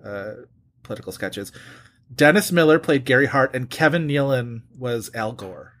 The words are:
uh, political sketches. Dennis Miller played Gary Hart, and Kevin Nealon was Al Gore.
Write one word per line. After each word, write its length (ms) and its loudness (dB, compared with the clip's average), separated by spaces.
uh, 420 -12
political 300 -12
sketches. 400 -8
Dennis 380 4
Miller 260 6
played 260 0
Gary 220 4
Hart, 280 0
and 140 -4
Kevin 380 0
Nealon 560 -2
was 360 -6
Al 180 -4
Gore. 480 -16